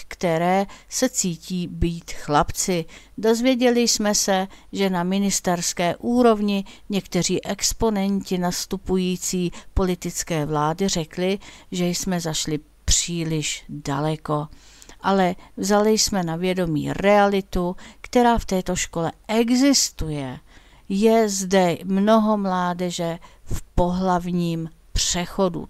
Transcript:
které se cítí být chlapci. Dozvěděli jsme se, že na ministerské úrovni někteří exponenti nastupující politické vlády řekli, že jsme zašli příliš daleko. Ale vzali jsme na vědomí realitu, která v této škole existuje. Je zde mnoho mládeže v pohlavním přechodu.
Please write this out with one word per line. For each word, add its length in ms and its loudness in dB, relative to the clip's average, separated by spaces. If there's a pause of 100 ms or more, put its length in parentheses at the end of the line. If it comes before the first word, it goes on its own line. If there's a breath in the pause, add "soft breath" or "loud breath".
které 580 0 (220 loud breath)
se 200 0
cítí 600 -4
být 420 -4
chlapci. 760 0 (340 loud breath)
Dozvěděli 640 4
jsme 340 2
se, 340 0 (240 loud breath)
že 180 0
na 120 0
ministerské 920 0
úrovni 680 2 (240 loud breath)
někteří 560 -2
exponenti 920 -2
nastupující 1120 -2 (220 loud breath)
politické 720 -2
vlády 420 0
řekli, 500 -2 (340 loud breath)
že 140 0
jsme 340 -2
zašli 380 -4 (260)
příliš 840 -2
daleko. 800 -4 (520 loud breath)
Ale 340 2 (220 loud breath)
vzali 340 2
jsme 320 0
na 140 -4
vědomí 560 -2
realitu, 840 2 (240 loud breath)
která 380 2
v 60 -4
této 320 -2
škole 360 -4 (160)
existuje. 1080 0 (500 soft breath)
Je 400 4
zde 560 2
mnoho 520 4
mládeže 800 -2 (260 soft breath)
v 180 -4
pohlavním 1080 0 (220)
přechodu. 760 -2